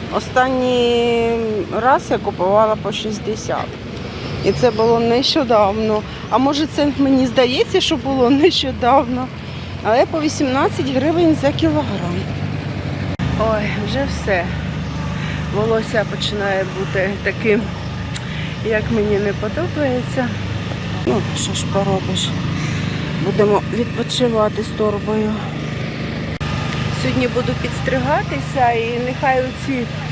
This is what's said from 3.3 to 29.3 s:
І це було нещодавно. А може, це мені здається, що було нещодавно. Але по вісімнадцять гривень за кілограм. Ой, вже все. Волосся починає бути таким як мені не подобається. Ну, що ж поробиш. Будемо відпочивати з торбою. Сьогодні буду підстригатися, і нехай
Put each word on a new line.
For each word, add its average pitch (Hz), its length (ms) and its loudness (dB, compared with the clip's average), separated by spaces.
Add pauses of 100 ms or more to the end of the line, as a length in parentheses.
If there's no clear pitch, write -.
І 196 80 4
це 247 180 4
було 226 300 4
нещодавно. 220 1000 2 (280)
А 214 80 4
може, 285 280 2
це 294 220 0 (100)
мені 269 280 4
здається, 254 540 2
що - 160 2
було 254 340 2
нещодавно. 254 960 4 (580)
Але 240 220 4
по 330 140 -2
вісімнадцять 294 720 0
гривень 320 480 4
за 277 100 4
кілограм. 226 600 0 (1300)
Ой, 214 240 2 (240)
вже 269 200 0
все. 185 360 0 (1120)
Волосся 220 560 0
починає 196 540 -2 (140)
бути 190 320 0 (140)
таким 208 380 2 (1040)
як 214 240 2
мені 214 280 2
не 202 140 0
подобається. 254 960 -2 (800)
Ну, 180 160 2 (140)
що - 180 -2
ж - 180 -2
поробиш. 196 560 0 (960)
Будемо 202 380 4 (100)
відпочивати 226 880 0
з - 160 -6
торбою. 214 540 0 (1700)
Сьогодні 254 260 2
буду 247 340 -2
підстригатися, 269 1120 0
і 226 340 0
нехай 262 340 0